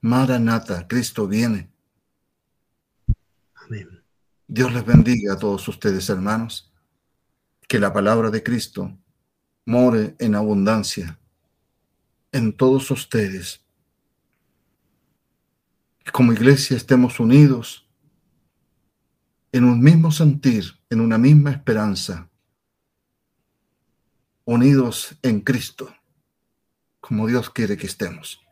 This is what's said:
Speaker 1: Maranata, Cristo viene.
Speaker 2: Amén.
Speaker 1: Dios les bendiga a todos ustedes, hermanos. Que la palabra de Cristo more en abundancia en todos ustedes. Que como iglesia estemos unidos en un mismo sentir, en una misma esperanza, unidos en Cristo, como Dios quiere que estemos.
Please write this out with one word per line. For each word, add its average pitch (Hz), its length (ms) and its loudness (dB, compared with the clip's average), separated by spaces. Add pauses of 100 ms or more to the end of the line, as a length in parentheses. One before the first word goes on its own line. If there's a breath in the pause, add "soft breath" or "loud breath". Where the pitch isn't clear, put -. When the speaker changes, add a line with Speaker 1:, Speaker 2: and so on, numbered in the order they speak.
Speaker 1:
Maranata, 113 880 -2
Cristo 110 400 -6
viene. 110 420 -4 (1800)
Speaker 2:
Amén. 95 480 -18 (460)
Speaker 1:
Dios 120 260 -2
les 120 100 -6
bendiga 110 500 4
a 87 40 -10
todos 98 300 -4
ustedes, 95 420 -4
hermanos. 107 640 -6 (960)
Que 120 100 -2
la 101 140 -2
palabra 107 380 0
de 107 120 -6
Cristo 101 560 -8 (640)
more 117 540 0
en 110 160 0
abundancia 104 840 -2 (1200)
en 113 160 -2
todos 131 380 0
ustedes. 98 720 -6 (2500)
Que - 80 -14
como 120 200 2
iglesia 131 440 4
estemos 123 420 0
unidos 123 680 2 (1600)
en 123 120 2
un 120 160 4
mismo 160 320 6
sentir, 135 680 0 (120)
en 113 100 0
una 113 160 0
misma 143 340 6
esperanza, 104 800 -4 (2250)
unidos 123 760 2
en 110 180 0
Cristo, - 540 -6 (1040)
como 110 260 -4
Dios 120 240 -2
quiere 104 260 -4
que 101 100 -12
estemos. - 640 -12